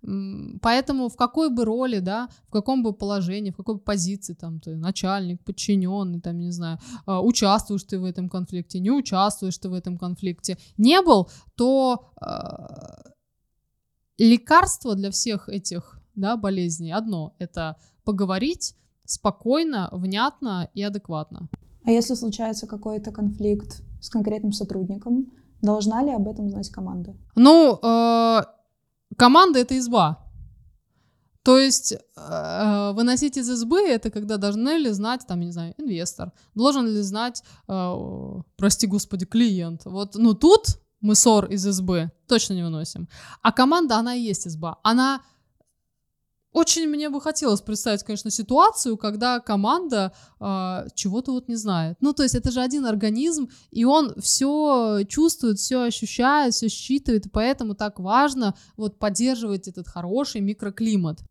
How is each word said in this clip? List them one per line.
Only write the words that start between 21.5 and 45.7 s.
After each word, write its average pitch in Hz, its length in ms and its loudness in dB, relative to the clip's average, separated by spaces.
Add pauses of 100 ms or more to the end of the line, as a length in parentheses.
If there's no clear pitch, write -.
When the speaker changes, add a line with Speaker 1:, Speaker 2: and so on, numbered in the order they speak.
Speaker 2:
А 233 60 2
если 233 220 2
случается 220 520 -6
какой-то 214 460 -10
конфликт 208 680 -4 (200)
с - 80 -16
конкретным 214 420 -2
сотрудником, 202 800 -4 (300)
должна 214 420 2
ли 285 80 0
об 208 160 -2
этом 214 220 -6
знать 196 200 -8
команда? 185 440 -10 (220)
Speaker 1:
Ну, 285 460 10
э, 233 600 2 (720)
команда — 285 440 8
это 262 180 0
изба. 226 400 2 (1300)
То 262 140 8
есть, 269 360 2 (220)
э, 180 800 -2
выносить 247 420 0
из 247 140 -4
избы — 247 380 0
это 226 220 -2
когда 208 260 -6
должны 214 420 -2
ли 277 120 0
знать, 214 380 -4
там, 180 120 -4
не 175 120 -6
знаю, 170 260 -10
инвестор, 180 540 -8 (220)
должен 254 320 2
ли 214 160 -2
знать, 214 400 -6 (260)
э, 180 260 -4 (600)
прости 202 320 2
господи, 196 380 -4
клиент. 185 580 -2
Вот, 196 320 -8
ну, 220 180 6
тут 370 440 6 (220)
мы 208 140 4
ссор 214 320 6
из 196 200 -4
избы 185 440 -2 (180)
точно 202 260 2
не 175 100 -2
выносим. 165 440 -8 (340)
А 226 100 4
команда, 277 460 2
она 240 180 -2
и 247 60 -4
есть 202 260 -4
изба. 160 340 -8
Она 254 380 2 (1300)